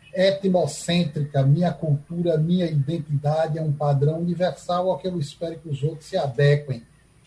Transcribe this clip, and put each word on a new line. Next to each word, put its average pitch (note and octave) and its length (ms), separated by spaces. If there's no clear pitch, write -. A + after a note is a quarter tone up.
etnocêntrica, F3 1300
minha E3 280
cultura, E3+ 640
minha E3+ 300
identidade D3+ 920
é - 20
um D#3 100
padrão D3 480
universal F3 720
ao F3+ 80
que - 100
eu F3+ 120
espero D#3+ 400
que E3 100
os C3 140
outros D#3 260
se F#3+ 80
adequem. C#3+ 640